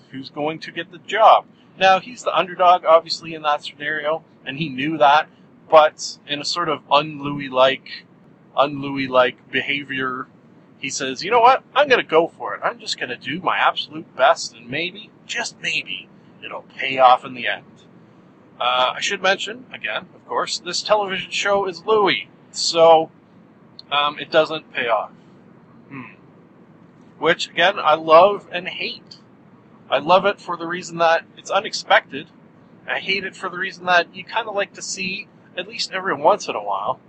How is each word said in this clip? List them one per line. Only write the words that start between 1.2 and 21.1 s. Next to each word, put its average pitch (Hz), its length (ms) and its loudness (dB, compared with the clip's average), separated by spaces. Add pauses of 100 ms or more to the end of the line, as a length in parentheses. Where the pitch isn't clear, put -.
Now, 190 220 4
he's - 240 -16
the - 100 -2
underdog, 175 520 2
obviously, 165 480 2
in 156 80 -14
that 147 240 -2
scenario, 151 580 -6 (220)
and 135 120 -10
he 160 120 -4
knew 143 280 -6
that, 147 300 4 (420)
but - 560 4
in 147 140 -8
a 143 60 -10
sort 175 240 -4
of 127 200 -6
un-Louis-like, 139 1160 -2 (500)
un-Louis-like 135 960 0
behavior, 131 760 -6 (520)
he 135 100 -8
says, 131 320 -8
"You 180 100 -6
know 240 100 4
what? 254 220 4 (120)
I'm 285 140 4
gonna 226 120 4
go 160 280 2
for 104 260 -12
it. - 80 -12
I'm 220 160 -4
just - 180 -10
gonna 127 200 -8
do 131 240 -10
my 107 160 0
absolute 151 580 -2
best, 147 380 2
and 113 160 -20
maybe, 180 420 -10 (140)
just - 340 -10
maybe, 147 480 -10 (340)
it'll 110 200 -14 (160)
pay 135 200 -6
off 127 280 6
in 131 80 -14
the 120 140 -8
end." 92 180 -6 (920)
Uh, 123 380 0
I - 60 -12
should 196 200 -6
mention, 185 520 -4
again, 127 420 -8
of 117 140 -20
course, 131 300 -4
this 175 220 -8
television 196 500 -2